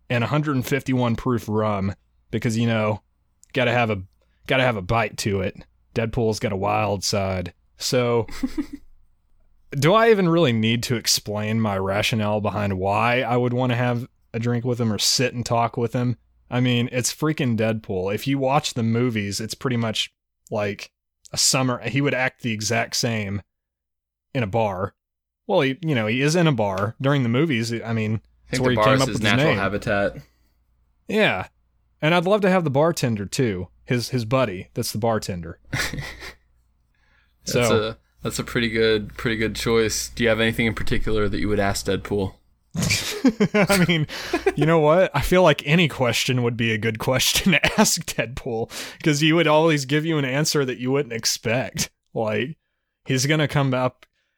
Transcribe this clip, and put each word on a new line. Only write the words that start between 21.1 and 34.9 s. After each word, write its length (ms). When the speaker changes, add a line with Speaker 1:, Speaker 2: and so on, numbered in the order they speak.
Speaker 1:
a 60
summer. 420
He 220
would 120
act 300
the 80
exact 440
same 460
in 80
a 40
bar. 460
Well, 140
he, 200
you 140
know, 120
he 140
is 140
in 120
a 40
bar 500
during 220
the 60
movies. 440
I 200
mean, 200
Speaker 2:
I 360
Speaker 1:
it's 100
Speaker 2:
think 40
Speaker 1:
where 120
Speaker 2:
the 60
Speaker 1:
he 40
Speaker 2:
bar 0
Speaker 1:
came 100
Speaker 2:
is 60
Speaker 1:
up 60
Speaker 2:
his 80
Speaker 1:
with 80
his 80
Speaker 2:
natural 180
Speaker 1:
name. 80
Speaker 2:
habitat. 580
Speaker 1:
Yeah. 400
And 120
I'd 120
love 160
to 80
have 140
the 60
bartender 560
too. 440
His, 240
his 140
buddy 520
that's 160